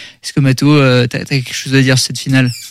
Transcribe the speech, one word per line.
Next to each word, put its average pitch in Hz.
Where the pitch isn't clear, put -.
Est-ce -
que 147
Mathéo, 139
euh, 127
t'as, 135
t'as 143
quelque 127
chose 135
à 135
dire 131
sur -
cette 127
finale ? 131